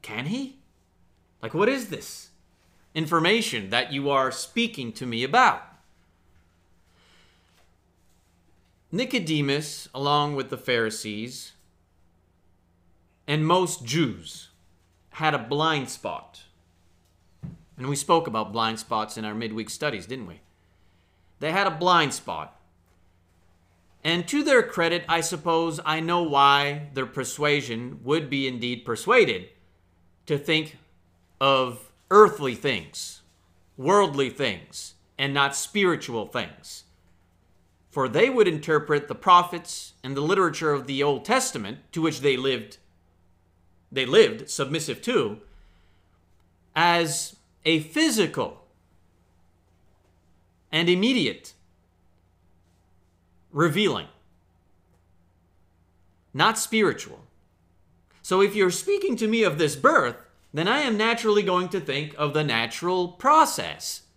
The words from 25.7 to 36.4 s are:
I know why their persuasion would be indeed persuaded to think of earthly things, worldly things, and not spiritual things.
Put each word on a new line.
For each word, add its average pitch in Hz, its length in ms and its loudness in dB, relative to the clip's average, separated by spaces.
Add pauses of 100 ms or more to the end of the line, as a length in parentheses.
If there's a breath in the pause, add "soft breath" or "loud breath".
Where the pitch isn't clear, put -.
I 156 140 -2
know 175 240 0
why 143 720 4
their 131 120 -4
persuasion 135 1000 -4
would 143 260 0
be 139 160 -2
indeed 123 380 -6
persuaded 123 640 2 (760)
to 147 120 -2
think 156 380 -2 (640)
of 131 500 2 (180)
earthly 180 460 6
things, - 680 -8 (540)
worldly 143 540 2
things, - 640 -8 (240)
and 139 160 -4
not 139 220 0
spiritual 143 680 -2
things. - 580 -10 (1080)